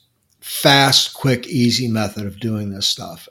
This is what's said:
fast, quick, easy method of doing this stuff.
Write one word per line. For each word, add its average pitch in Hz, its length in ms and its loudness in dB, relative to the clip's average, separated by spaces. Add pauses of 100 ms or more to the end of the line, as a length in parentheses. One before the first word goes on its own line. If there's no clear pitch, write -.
(400)
fast, - 760 2
quick, 127 320 0
easy 120 400 2
method 107 400 -4
of 95 120 -12
doing 107 320 -4
this 95 160 -6
stuff. 87 420 -8